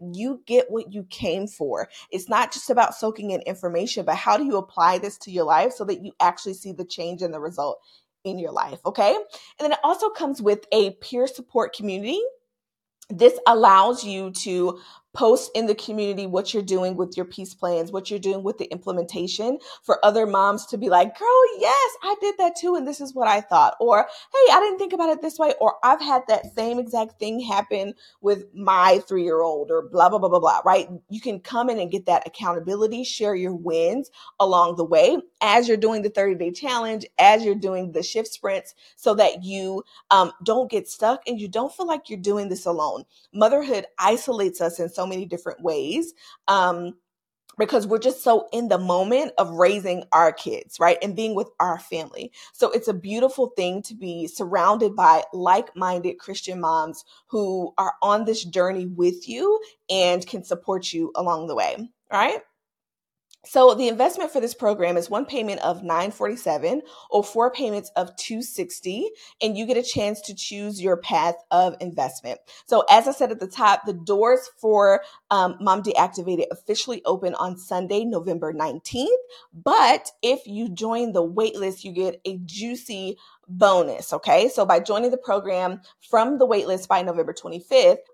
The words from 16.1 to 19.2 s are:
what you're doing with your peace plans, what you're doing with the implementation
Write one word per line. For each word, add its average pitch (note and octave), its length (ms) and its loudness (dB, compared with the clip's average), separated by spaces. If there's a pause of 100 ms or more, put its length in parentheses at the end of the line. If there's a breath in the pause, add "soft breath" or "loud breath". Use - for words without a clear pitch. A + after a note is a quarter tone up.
what F#3+ 260 -2
you're G#3+ 100 -2
doing F#3 320 -2
with F3+ 220 -4
your F#3 80 -4
peace F#3 300 -14
plans, E3+ 360 -4
what G3 180 -8
you're G#3 120 -6
doing F#3+ 220 -4
with G#3 160 -6
the G#3 80 -6
implementation F3+ 920 -6 (240 loud breath)